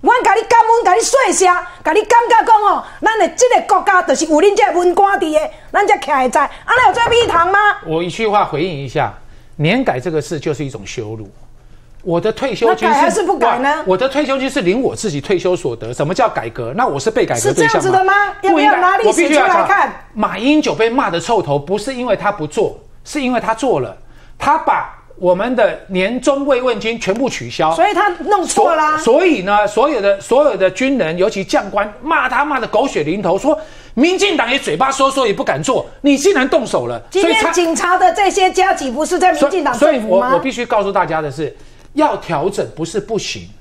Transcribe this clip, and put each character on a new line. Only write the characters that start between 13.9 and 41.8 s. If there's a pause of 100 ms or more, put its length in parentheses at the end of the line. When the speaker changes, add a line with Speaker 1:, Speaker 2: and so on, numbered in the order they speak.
Speaker 2:
的
退
休
金
是
领
我
自
己
退
休
所
得，
什
么
叫
改
革？
那
我
是
被
改
革
对
象
吗？
Speaker 1:
是
这
样
子
的
吗？ (300)
Speaker 2:
不
应
该。
Speaker 1:
要
不
要
拿
历
史
出
来
看？
Speaker 2:
我
必
须
要
讲， (200)
马
英
九
被
骂
的
臭
头，
不
是
因
为
他
不
做， (240)
是
因
为
他
做
了， (420)
他
把 (260)
我
们
的 (120)
年
终
慰
问
金
全
部
取
消，
Speaker 1:
所
以
他 (120)
弄
错
啦。
Speaker 2:
所，
所
以
呢，
所
有
的，
所
有
的
军
人，
尤
其
将
官，
骂
他
骂
得
狗
血
淋
头，
说 (360)
民
进
党
也
嘴
巴
说
说
也
不
敢
做， (180)
你
竟
然
动
手
了。
Speaker 1:
今
天
警
察
的
这
些
加
级
不
是
在
民
进
党
政
府
吗？
Speaker 2:
所
以，
所
以
我，
我
必
须
告
诉
大
家
的
是， (380)